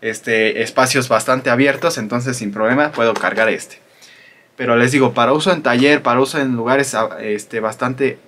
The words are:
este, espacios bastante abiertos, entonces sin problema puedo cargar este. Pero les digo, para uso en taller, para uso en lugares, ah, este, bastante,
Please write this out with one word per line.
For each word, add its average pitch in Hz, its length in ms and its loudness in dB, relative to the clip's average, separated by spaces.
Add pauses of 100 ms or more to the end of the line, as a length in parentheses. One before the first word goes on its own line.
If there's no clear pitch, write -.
este, 110 600 -2
espacios 123 460 0
bastante 127 420 0
abiertos, 139 480 2
entonces 120 400 -4
sin 101 140 -6
problema 123 400 0
puedo 117 200 2
cargar 101 380 0
este. - 280 -8 (800)
Pero 117 200 0
les 123 160 4
digo, 131 200 2
para 120 220 2
uso 156 180 0
en 160 100 -2
taller, 131 400 2
para 123 180 2
uso 131 180 -2
en 131 180 -2
lugares, 131 380 0
ah, 110 260 -2
este, 107 400 -6
bastante, 127 680 -4